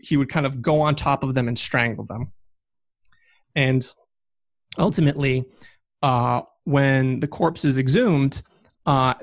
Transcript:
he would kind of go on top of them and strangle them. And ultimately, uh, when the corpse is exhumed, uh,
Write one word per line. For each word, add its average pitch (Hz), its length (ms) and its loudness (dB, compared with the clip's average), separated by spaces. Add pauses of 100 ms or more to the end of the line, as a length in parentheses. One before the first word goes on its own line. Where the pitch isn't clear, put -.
he - 160 -2
would 139 120 2
kind 151 160 -2
of 135 160 -4
go 151 200 2
on 151 160 0
top 139 260 0
of 131 120 -2
them 127 120 0
and 117 100 -4
strangle 117 480 -2
them. 110 280 -10 (1200)
And 131 340 0 (880)
ultimately, 143 680 0 (580)
uh, 123 400 0 (220)
when 135 560 2
the 147 80 -4
corpse 170 360 -2
is 135 140 2
exhumed, 139 640 2 (440)
uh, 131 360 4